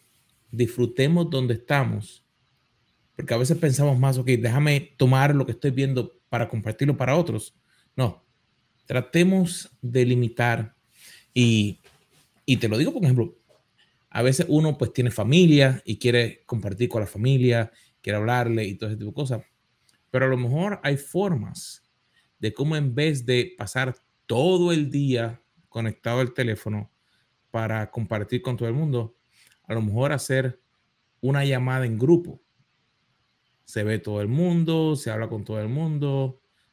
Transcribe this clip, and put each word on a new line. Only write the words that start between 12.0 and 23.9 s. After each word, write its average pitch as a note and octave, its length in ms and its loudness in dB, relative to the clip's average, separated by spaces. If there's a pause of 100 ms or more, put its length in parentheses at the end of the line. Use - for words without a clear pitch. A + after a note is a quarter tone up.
y - 120 2
te A#2 100 -2
lo G#2+ 100 0
digo, E3+ 160 0
por A3 100 -4
ejemplo, B2+ 340 2 (720)
a A2+ 140 -4
veces C3+ 260 2
uno, D3+ 280 2
pues, - 160 -2
tiene B2 180 0
familia C#3 760 6
y G#2+ 140 -6
quiere A#2+ 460 0
compartir G#2 440 -4
con A2+ 120 -4
la G2+ 60 -6
familia, A#2+ 640 0 (300)
quiere G#2 160 -2
hablarle A#2 480 0
y G2 100 -8
todo G#2+ 140 -8
ese G#2+ 80 -6
tipo G#2 140 -10
de - 40 -12
cosas. B2+ 280 -6 (680)
Pero C3 160 0
a C3+ 40 2
lo C3 80 0
mejor D3+ 460 -2
hay C#3 140 0
formas E3 840 -6 (560)
de G#2 140 -4
cómo, D3+ 220 -4
en C#3 200 -2
vez D3 300 0
de B2 320 0
pasar B2+ 380 -6 (300)